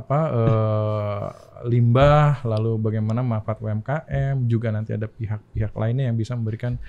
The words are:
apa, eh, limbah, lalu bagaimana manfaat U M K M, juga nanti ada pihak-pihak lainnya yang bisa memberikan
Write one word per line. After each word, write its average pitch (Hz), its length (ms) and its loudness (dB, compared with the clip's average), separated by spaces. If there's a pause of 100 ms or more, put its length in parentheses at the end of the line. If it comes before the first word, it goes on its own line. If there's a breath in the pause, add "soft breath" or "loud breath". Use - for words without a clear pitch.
apa, 143 180 -2 (140)
eh, 107 920 0 (440)
limbah, 135 760 6
lalu 110 380 0
bagaimana 110 400 0
manfaat 113 400 -4
U 110 80 -4
M 107 100 -2
K 147 220 -4 (320)
M, 123 160 0
juga 117 180 0
nanti 110 240 -4
ada 110 140 -4
pihak-pihak 107 680 -6
lainnya 120 380 -2
yang 113 80 0
bisa 110 160 -4
memberikan 117 420 -4 (140 loud breath)